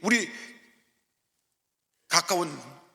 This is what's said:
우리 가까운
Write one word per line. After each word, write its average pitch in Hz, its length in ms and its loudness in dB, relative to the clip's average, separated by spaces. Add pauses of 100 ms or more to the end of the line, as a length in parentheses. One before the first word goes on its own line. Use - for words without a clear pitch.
우리 220 280 2 (1800)
가까운 170 520 0 (340)